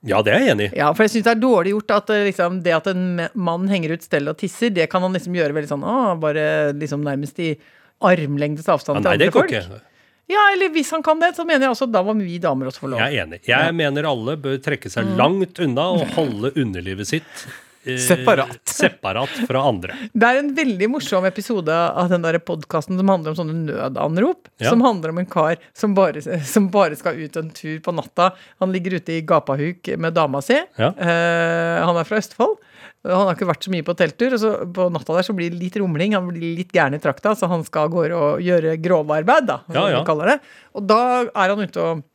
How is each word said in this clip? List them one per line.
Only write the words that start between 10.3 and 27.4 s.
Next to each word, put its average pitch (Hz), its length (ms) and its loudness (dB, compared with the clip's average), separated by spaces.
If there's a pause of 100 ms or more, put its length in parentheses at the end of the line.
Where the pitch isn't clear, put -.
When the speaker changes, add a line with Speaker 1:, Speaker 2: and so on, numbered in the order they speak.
Speaker 2:
eller 381 160 2
hvis 311 220 0
han 320 120 -4
kan 311 180 2
det, 349 160 2
så 339 100 -6
mener 311 220 4
jeg - 40 2
også 247 160 -2
at 233 40 -4
da 190 100 4
må 208 180 0
vi 175 180 -6
damer 139 300 -2
også - 160 -12
få 135 80 -4
lov. 120 80 -2
Speaker 1:
Jeg 135 160 0
er 95 100 -2
enig. 82 180 -14
Jeg 131 200 4
Speaker 2:
Ja. 165 80 0
Speaker 1:
mener 151 320 0
alle 135 320 -2
bør 139 240 -4
trekke 135 320 -4
seg 117 140 -2
Speaker 2:
Mm. 95 100 -2
Speaker 1:
langt 180 420 2
unna 139 220 0 (120)
og 165 200 0
holde 131 420 -2
underlivet 95 520 -4
sitt, 156 180 -4 (640)
eh, 127 120 -4
Speaker 3:
Separat. 135 680 2
Speaker 1:
separat 127 640 -2 (180)
fra 131 220 0
andre. 90 240 -2 (240)
Speaker 2:
Det 214 80 4
er 254 140 4
en 285 160 -2
veldig 226 340 0
morsom 214 380 -2
episode 190 420 -2
av 170 400 2
den 175 140 2
der 165 160 0
podcasten 165 580 -4
som 190 100 2
handler 175 220 2
om 156 80 -4
sånne 160 300 -4 (260)
nødanrop, 185 560 0 (100)
Speaker 1:
Ja. 113 120 0
Speaker 2:
som 233 100 4
handler 196 300 2
om 165 80 -6
en 180 80 -4
kar 165 320 0 (160)
som 208 200 -2
bare, 170 280 2 (200)
som 196 280 2
bare 180 260 2
skal 170 240 -4
ut 151 160 -10
en 160 140 -6